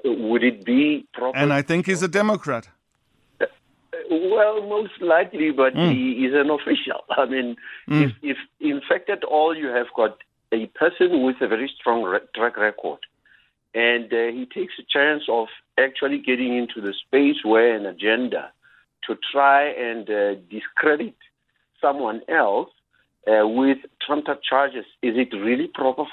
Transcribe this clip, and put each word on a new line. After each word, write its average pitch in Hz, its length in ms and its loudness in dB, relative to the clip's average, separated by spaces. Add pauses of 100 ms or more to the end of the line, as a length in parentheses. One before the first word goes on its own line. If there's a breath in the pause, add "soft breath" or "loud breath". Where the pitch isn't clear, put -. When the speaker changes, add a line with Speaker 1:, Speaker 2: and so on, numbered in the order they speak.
Speaker 1:
would 117 400 0
it 208 200 0
be 143 500 2
proper? 131 240 -4
Speaker 2:
And 143 140 2
I 139 100 2
think 170 260 0
he's 185 160 0
a 190 40 0
Democrat. 180 640 -2 (720)
Speaker 1:
Uh, - 40 0 (640)
well, 208 580 2
most 208 340 -6
likely, 165 500 2
but 131 220 2
Speaker 2:
Mm. 160 180 2
Speaker 1:
he 127 340 0
is 127 80 0
an 143 160 4
official. 147 560 -2
<laughs> - 40 -8
I 131 160 2
mean, 123 320 -4 (320 loud breath)
Speaker 2:
Mm. 147 160 4
Speaker 1:
if, 127 60 -2 (100)
if 139 160 -4 (220)
in 143 280 -4
fact 185 220 -2
at 202 140 -4
all 156 320 2
you 151 120 -6
have 123 280 -2
got 110 280 0 (280)
a 110 160 -2
person - 560 2
with 131 180 0
a 123 60 0
very 113 200 -2 (120)
strong 117 240 0
re-, 95 160 0 (160)
track 113 220 -2
record, 107 420 -2 (760 soft breath)
and, 117 400 0
uh, 117 140 2 (100)
he 127 80 -8
takes - 340 -8
a - 40 -16
chance 147 440 0
of 113 200 0 (300)
actually 135 420 0
getting 127 360 -2
into 120 240 -4
the 98 140 -6
space 143 500 2
where 113 320 4
an 104 100 -6
agenda 101 680 -2 (540 soft breath)
to 107 120 -6 (140)
try 139 320 6
and, 117 460 -6
uh, 101 260 0 (140)
discredit 147 680 -2 (680)
someone 135 480 -2
else, 131 400 0 (580)
uh, 107 200 6
with 131 320 2 (200)
trumped-up 147 440 -4
charges, 131 420 0 (160)
is 117 160 -2
it 127 160 0
really 120 340 -2
proper 135 460 -2